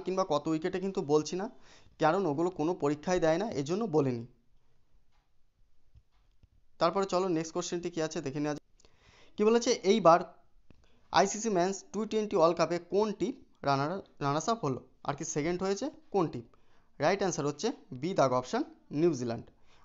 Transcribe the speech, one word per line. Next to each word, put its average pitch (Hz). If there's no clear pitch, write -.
কিংবা 190
কত 147
উইকেটে 180
কিন্তু 196
বলছি 151
না, 208
কারণ 165
ওগুলো 165
কোনো 156
পরীক্ষায় 151
দেয় 160
না, 226
এজন্য 180
বলিনি। 127
তারপরে 175
চলো 185
নেক্সট 160
কোশ্চেনটি 175
কী 165
আছে 156
দেখে 143
নেওয়া 151
যাক। -
কী -
বলেছে, 240
এইবার 175
আইসিসি 208
মেন্স 185
টি 208
টোয়েন্টি 214
ওয়ার্ল্ড 165
কাপে 170
কোন 208
টিম 247
রানার-, 143
রানার্স 143
আপ 226
হলো? 131
আর 143
কি 165
সেকেন্ড 165
হয়েছে 202
কোন 185
টিম? 120
রাইট 196
অ্যান্সার 156
হচ্ছে 143
বি 170
দাগ 135
অপশন 220
নিউজিল্যান্ড। 123